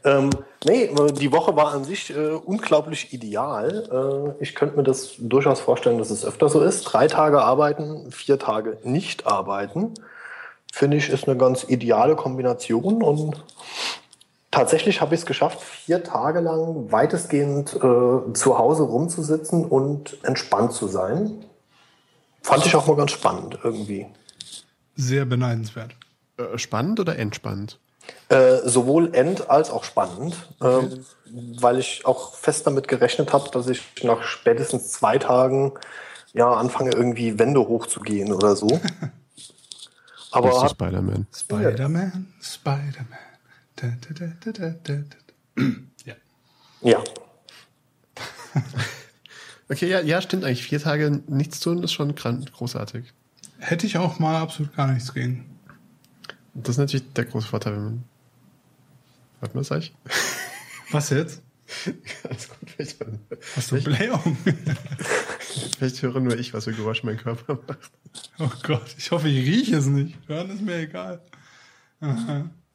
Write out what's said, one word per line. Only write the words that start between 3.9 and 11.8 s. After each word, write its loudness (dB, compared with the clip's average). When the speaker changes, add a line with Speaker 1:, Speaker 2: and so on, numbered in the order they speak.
Speaker 1:
Äh, -6
ich -10
könnte 0
mir 4
das 0
durchaus 4
vorstellen, 2
dass -4
es -4
öfter 0
so 6
ist. 2
Drei 4
Tage 6
arbeiten, 0
vier 0
Tage -4
nicht -4
arbeiten, -2
finde 2
ich, 0
ist 0
eine 2
ganz 4
ideale 4